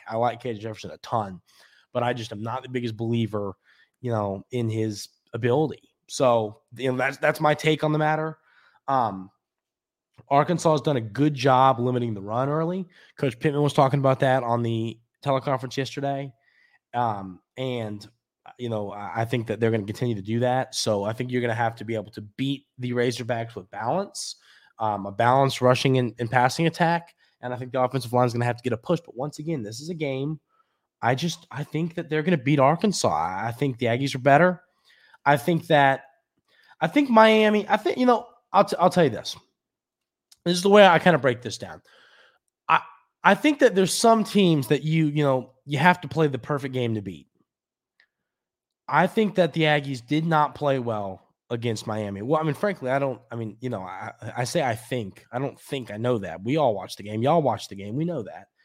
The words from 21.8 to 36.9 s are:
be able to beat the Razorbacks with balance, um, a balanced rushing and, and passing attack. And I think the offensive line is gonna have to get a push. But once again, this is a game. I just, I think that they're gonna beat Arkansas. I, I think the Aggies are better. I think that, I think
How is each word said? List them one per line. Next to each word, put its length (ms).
be 100
able 160
to 100
beat 460
the 160
Razorbacks 600
with 160
balance, 640
um, 260
a 60
balanced 480
rushing 380
and, 200
and 100
passing 380
attack. 480
And 140
I 20
think 160
the 80
offensive 320
line 140
is 60
gonna 120
have 120
to 60
get 100
a 40
push. 280
But 120
once 220
again, 240
this 180
is 100
a 40
game. 460
I 140
just, 380
I 100
think 320
that 160
they're 120
gonna 140
beat 220
Arkansas. 500
I, 400
I 40
think 260
the 80
Aggies 300
are 20
better. 440
I 120
think 320
that, 340
I 80
think 200